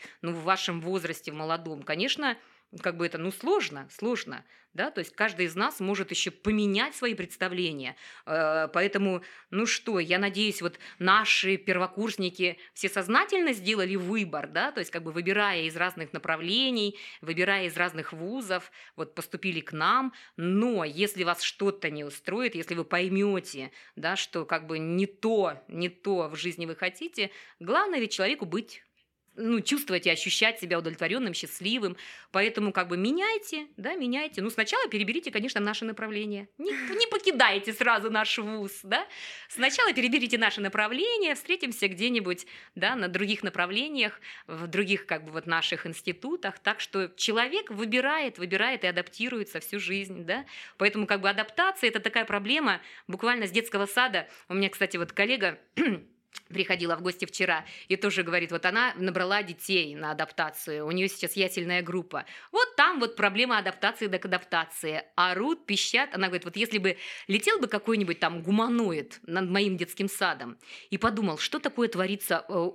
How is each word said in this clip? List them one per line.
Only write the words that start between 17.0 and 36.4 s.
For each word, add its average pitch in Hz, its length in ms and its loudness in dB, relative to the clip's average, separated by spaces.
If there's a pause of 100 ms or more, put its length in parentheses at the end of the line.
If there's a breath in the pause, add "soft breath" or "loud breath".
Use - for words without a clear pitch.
выбирая 180 460 0
из 160 100 -6
разных 170 360 -2
вузов, 185 580 -4 (240 loud breath)
вот 156 200 -8
поступили 165 460 -4
к - 120 -12
нам, 220 380 2 (260 loud breath)
но 196 460 2
если 180 400 -2
вас 170 200 2
что-то 196 480 0
не 147 120 -6
устроит, 185 520 -4
если 170 200 -6
вы 165 100 -2
поймёте, 185 840 0 (240 loud breath)
да, 165 200 0
что 170 300 -4
как 160 220 -2
бы 160 120 -4
не 170 260 2
то, 196 600 2
не 170 220 -2
то 180 400 0
в 156 60 -10
жизни 165 300 -4
вы 165 100 -6
хотите, 196 540 -4 (300 loud breath)
главное 311 400 2
ведь 226 140 0
человеку 190 320 0
быть, 190 380 -6 (520)
ну, 226 260 0
чувствовать - 440 -2
и 175 60 6
ощущать 220 480 2
себя 175 180 0
удовлетворённым, 170 560 -2
счастливым. 190 640 -4 (340 loud breath)
Поэтому 208 400 2
как 180 160 0
бы 175 100 0
меняйте, 330 680 0 (120)
да, 254 180 -6
меняйте. 269 480 -4
Ну, 226 80 -2
сначала 427 360 2
переберите, 214 440 -2
конечно, 214 280 -2
наши 208 260 -2
направления. 208 640 -6 (120)